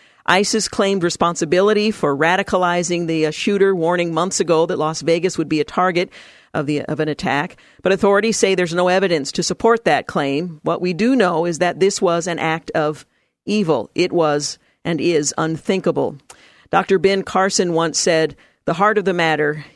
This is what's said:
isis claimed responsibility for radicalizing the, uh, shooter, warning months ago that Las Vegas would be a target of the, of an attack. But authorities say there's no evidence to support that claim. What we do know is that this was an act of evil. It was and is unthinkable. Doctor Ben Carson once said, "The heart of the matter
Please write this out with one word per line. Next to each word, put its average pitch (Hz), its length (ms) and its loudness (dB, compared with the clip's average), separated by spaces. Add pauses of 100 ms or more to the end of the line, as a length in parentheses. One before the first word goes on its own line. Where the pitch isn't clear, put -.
(240)
isis 202 440 0
claimed 196 340 0
responsibility 175 880 0
for 147 260 -2
radicalizing 175 920 0
the, 160 200 0
uh, 151 40 -2
shooter, 196 440 2
warning 175 400 0
months 175 260 0
ago 165 260 2
that 165 120 -2
Las 156 240 -2
Vegas 165 360 0
would 160 100 -4
be 156 120 0
a 147 40 -2
target 185 460 0 (440)
of 151 120 -2
the, 147 160 -2
of 143 160 -6
an 151 100 -2
attack. 147 480 -4 (260)
But - 100 2
authorities 202 440 2
say 190 180 2
there's 175 200 0
no 180 140 2
evidence 175 440 0
to 185 120 -4
support 226 400 0
that 147 240 2
claim. 151 560 -4
What - 160 -2
we 180 120 -2
do 220 220 0
know 175 300 2
is 170 160 -4
that 175 180 0
this 190 240 2
was 170 240 2
an 170 140 -4
act 160 340 -4
of 151 320 -2 (400)
evil. 160 480 0
It 170 180 0
was 147 460 0 (260)
and 165 160 -2
is 156 380 0
unthinkable. 160 800 -2 (540)
Doctor 185 280 2
Ben 190 240 2
Carson 190 500 0
once 165 260 0
said, 160 380 0 (300)
"The 165 80 -2
heart 208 240 2
of 190 80 -2
the 190 80 0
matter 151 500 -2 (120)